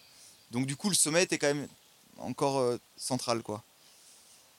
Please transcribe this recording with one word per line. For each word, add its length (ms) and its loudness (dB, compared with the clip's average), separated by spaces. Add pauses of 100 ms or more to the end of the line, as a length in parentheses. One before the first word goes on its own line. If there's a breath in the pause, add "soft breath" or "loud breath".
(500 loud breath)
Donc 160 -2
du 100 -6
coup, 140 -2
le 40 2
sommet 280 4
était 160 0
quand 80 0
même 200 0 (520)
encore, 400 -2
euh, 180 2 (220)
central, 440 -2
quoi. 200 -8 (960 loud breath)